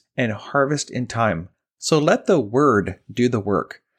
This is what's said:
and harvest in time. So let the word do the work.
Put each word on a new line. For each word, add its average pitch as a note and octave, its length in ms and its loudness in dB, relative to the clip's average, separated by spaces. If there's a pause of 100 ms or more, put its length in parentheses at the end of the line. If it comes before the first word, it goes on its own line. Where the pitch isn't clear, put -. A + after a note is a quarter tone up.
(160)
and A#2+ 160 0
harvest C#3+ 560 -2
in B2 200 -6
time. G2 400 -2 (300)
So - 200 0
let E3+ 280 0
the F#3+ 120 4
word G#2+ 640 2 (120)
do A#2+ 160 0
the A#2 120 0
work. G2 420 -2 (160)